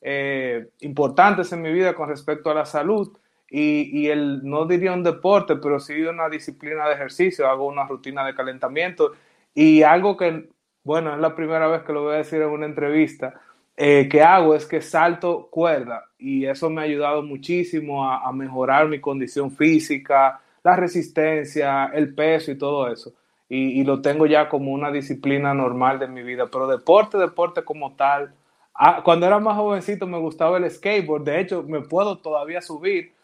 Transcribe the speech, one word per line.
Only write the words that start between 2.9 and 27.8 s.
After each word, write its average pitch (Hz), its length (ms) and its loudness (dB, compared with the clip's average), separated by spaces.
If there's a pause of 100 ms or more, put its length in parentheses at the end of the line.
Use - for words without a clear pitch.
y, 147 480 -2
y 147 120 0
el, 143 340 -2
no 151 240 -2
diría 180 260 0
un 180 120 -4
deporte, 175 520 2
pero 143 220 -2
sí 147 240 -8
una 165 260 -4
disciplina 151 600 -8
de 147 60 0
ejercicio, 143 540 -2
hago 135 180 -2
una 139 200 -6
rutina 135 400 -8
de 135 80 -8
calentamiento 139 760 -4 (420)
y 156 300 8
algo 180 320 6
que, 165 320 -4 (340)
bueno, 151 320 -4
es 147 60 -8
la 160 160 0
primera 160 320 -2
vez 160 160 -2
que 156 80 -6
lo 147 100 -4
voy 147 120 -2
a 151 40 0
decir 156 240 -2
en 151 60 0
una 151 180 -6
entrevista, 147 760 -2 (360)
eh, 143 340 6
que 147 100 6
hago 160 360 8
es 143 100 -4
que 156 140 -4
salto 170 680 0
cuerda 135 580 -2 (120)
y 135 260 -4
eso 135 260 -4
me 160 100 -6
ha 156 60 -6
ayudado 147 360 -2
muchísimo 147 880 -6
a, 127 180 -4
a 131 40 -6
mejorar 135 560 0
mi 147 120 -4
condición 139 520 -6
física, 143 880 2 (240)
la 180 100 6
resistencia, 156 1080 -2 (100)
el 147 220 0
peso 156 340 0
y 139 80 -8
todo 143 340 -2
eso. 117 200 -14 (400)
Y, 131 280 0
y - 40 2
lo 135 160 2
tengo 151 260 2
ya 151 220 4
como 139 240 -4
una 143 200 -6
disciplina 139 600 -2
normal 127 460 0
de 131 80 -6
mi 127 160 -14
vida, 123 300 -6
pero 131 160 -4
deporte, 190 500 2
deporte 175 460 -2
como 147 320 -10